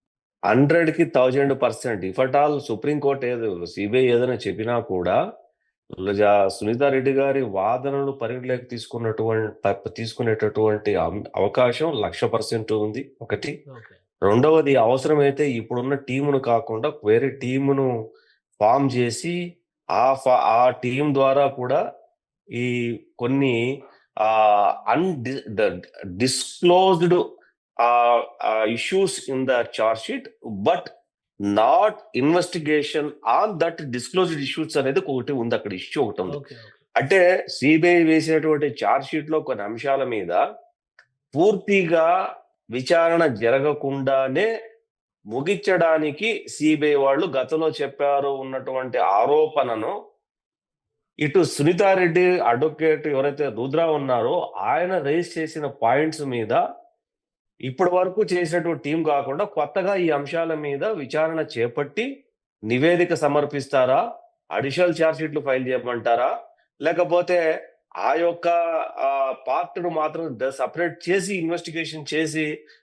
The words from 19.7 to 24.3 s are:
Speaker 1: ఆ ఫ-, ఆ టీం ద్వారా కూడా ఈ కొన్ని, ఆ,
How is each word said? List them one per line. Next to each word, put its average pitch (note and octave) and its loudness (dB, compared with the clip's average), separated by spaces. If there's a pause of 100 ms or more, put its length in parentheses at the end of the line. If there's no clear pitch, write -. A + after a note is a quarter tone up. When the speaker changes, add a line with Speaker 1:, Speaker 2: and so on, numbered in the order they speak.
Speaker 1:
ఆ A#2+ 4
ఫ-, C3+ 0
ఆ B2 4
టీం C3 -2
ద్వారా C3+ 4
కూడా C3 -4 (580)
ఈ A#2+ -4 (200)
కొన్ని, C3 0 (380)
ఆ, G#2+ 2